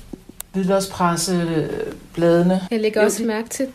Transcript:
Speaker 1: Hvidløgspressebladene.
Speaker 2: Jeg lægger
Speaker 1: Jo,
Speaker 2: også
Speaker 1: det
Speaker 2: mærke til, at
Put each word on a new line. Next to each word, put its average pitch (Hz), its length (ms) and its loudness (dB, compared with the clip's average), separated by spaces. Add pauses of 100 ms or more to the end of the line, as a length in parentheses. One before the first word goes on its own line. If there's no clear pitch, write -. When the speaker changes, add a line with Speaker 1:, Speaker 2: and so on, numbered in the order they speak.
(520)
Speaker 1:
Hvidløgspressebladene. 175 2000 0 (100)
Speaker 2:
Jeg 226 100 -2
lægger 214 200 0
Speaker 1:
Jo, 214 60 6
Speaker 2:
også 202 120 0
Speaker 1:
det 233 80 -2
Speaker 2:
mærke 226 220 -4
til, - 140 -6
at 262 120 -4